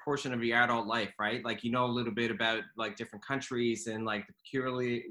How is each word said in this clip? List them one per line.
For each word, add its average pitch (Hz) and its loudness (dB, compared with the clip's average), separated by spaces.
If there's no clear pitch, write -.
portion 139 -2
of 117 -2
your 117 4
adult 117 4
life, 107 0
right? 110 0
Like, 113 -2
you 117 -2
know 127 4
a - 4
little 117 0
bit 117 2
about, 113 0
like, 107 -4
different 113 -10
countries 120 0
and, 113 -4
like, 104 -2
the - -20
peculiar-, 127 -2